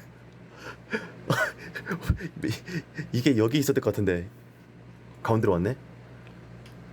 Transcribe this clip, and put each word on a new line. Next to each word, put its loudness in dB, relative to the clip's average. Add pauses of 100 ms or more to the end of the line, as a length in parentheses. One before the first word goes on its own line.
(3000)
이게 6
여기 4
있어야 2
될 2
것 2
같은데. 0 (920)
가운데로 4
왔네. 2 (1160)